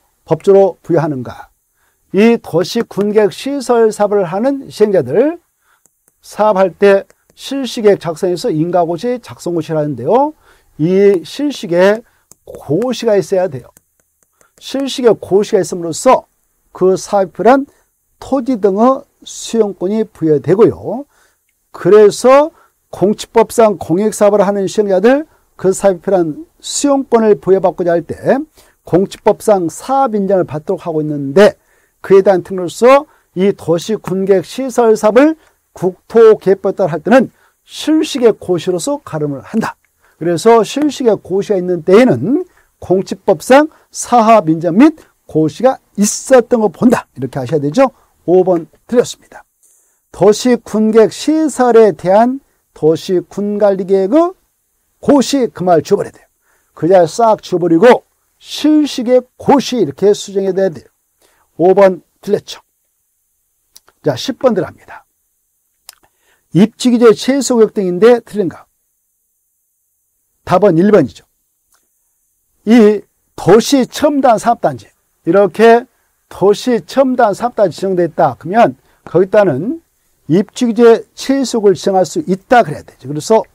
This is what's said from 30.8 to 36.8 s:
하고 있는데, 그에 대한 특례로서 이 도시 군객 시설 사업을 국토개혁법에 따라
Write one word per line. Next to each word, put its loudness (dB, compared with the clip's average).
하고 -4
있는데, 2
그에 4
대한 0
특례로서 0
이 0
도시 -4
군객 -2
시설 0
사업을 2
국토개혁법에 0
따라 -2